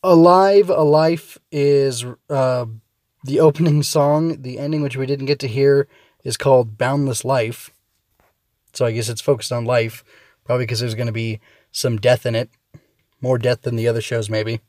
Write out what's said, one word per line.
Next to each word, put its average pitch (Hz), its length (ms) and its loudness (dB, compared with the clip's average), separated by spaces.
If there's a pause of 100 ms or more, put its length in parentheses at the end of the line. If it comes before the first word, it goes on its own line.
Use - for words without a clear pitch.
Alive, 185 680 6
A 160 100 2
Life 156 560 0 (140)
is, 139 520 0 (240)
uh, 127 380 -2 (580)
the 135 160 -2
opening 151 440 4
song. 151 580 0
The 127 160 -12
ending, 151 240 -6
which 131 160 -6
we 135 80 -4
didn't 135 220 -4
get 143 140 0
to 135 60 -6
hear, 139 400 2 (360)
is 110 140 -8
called 123 380 2
Boundless 135 480 -2
Life. 123 460 -4 (1040)
So - 100 -4
I 117 100 -2
guess 113 160 -6
it's 113 120 -10
focused 131 300 -2
on 120 120 -6
life, 117 400 -2 (400)
probably 123 220 -2
'cause 117 140 -6
there's 117 160 -6
gonna 117 160 -6
be 113 280 -6 (320)
some 120 260 -4
death 120 280 2
in 117 80 -2
it. - 160 -4 (720)
More 127 160 0
death 123 240 -2
than 117 140 -6
the 113 120 -2
other 117 140 0
shows, 113 260 -4
maybe. 110 420 -4